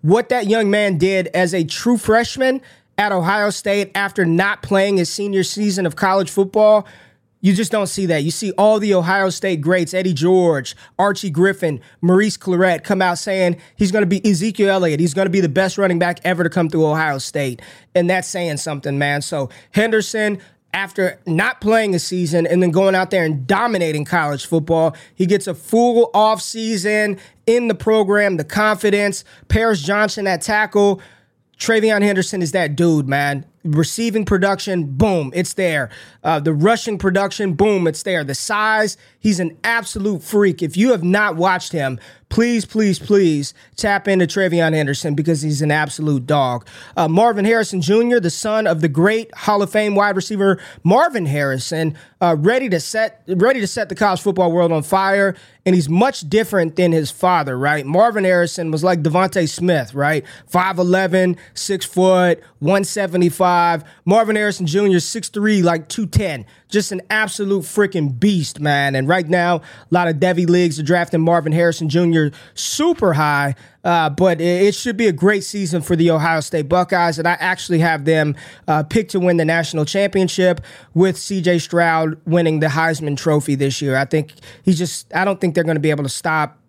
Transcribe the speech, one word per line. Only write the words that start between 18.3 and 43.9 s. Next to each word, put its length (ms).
something, 420
man. 240
So 260
Henderson, 680
after 500
not 360
playing 340
a 40
season 480
and 140
then 100
going 240
out 160
there 120
and 220
dominating 600
college 400
football, 500
he 100
gets 220
a 80
full 580
off 280
season 760
in 200
the 80
program, 600
the 60
confidence, 800
Paris 320
Johnson 460
at 140
tackle. 600
Trevion 420
Henderson 400
is 120
that 220
dude, 320
man. 380
Receiving 600
production, 600
boom, 480
it's 200
there. 360
Uh, 160
the 140
rushing 440
production, 560
boom, 320
it's 180
there. 200
The 120
size, 600
he's 200
an 240
absolute 600
freak. 400
If 140
you 140
have 120
not 320
watched 380
him, 260
please, 360
please, 320
please 560
tap 320